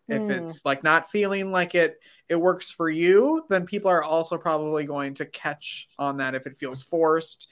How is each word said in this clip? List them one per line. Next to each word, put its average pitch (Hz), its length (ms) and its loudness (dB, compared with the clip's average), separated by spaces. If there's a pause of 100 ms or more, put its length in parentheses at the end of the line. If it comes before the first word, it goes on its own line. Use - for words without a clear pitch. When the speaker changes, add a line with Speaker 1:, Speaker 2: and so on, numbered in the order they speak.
Speaker 1:
If 220 160 -2
Speaker 2:
Mm. 208 80 -4
Speaker 1:
it's, 160 340 -6
like, 156 180 -2
not 160 280 4
feeling 196 400 -2
like 180 240 0
it, 165 240 2 (300)
it 170 80 0
works 180 340 0
for 165 180 -2
you, 202 600 4
then 185 160 0
people 196 260 0
are 165 120 4
also 160 340 0
probably 156 480 -2
going 143 300 -6
to 151 100 -8
catch - 640 -10 (120)
on 139 180 -2
that 131 180 -4
if 131 120 -8
it 135 100 -18
feels 131 240 -10
forced. 160 720 0